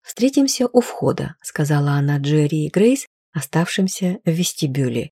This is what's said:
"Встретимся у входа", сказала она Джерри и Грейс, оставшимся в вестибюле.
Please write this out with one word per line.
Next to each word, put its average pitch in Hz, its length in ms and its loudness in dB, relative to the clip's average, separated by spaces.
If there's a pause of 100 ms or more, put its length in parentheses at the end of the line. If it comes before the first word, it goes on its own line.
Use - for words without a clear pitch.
"Встретимся 269 680 0
у 247 80 6
входа", - 600 -2
сказала 143 520 0
она 143 240 0
Джерри 151 480 0
и 151 40 -6
Грейс, 233 380 2 (260)
оставшимся 180 880 -2
в 170 60 0
вестибюле. 139 840 -2